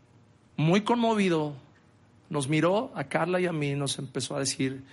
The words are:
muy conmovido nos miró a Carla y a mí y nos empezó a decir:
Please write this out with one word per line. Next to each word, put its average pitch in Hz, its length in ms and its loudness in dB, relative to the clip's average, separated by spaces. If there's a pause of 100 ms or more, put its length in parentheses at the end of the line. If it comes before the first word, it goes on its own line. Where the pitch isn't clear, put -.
(580)
muy 165 240 4
conmovido 202 720 2 (760)
nos 143 200 -2
miró 175 440 2
a 151 120 -6
Carla 170 340 0
y 180 60 0
a 175 80 -2
mí 147 160 -2
y 139 60 -2
nos 139 220 -4
empezó 135 380 -8
a 143 40 -4
decir: 135 540 -4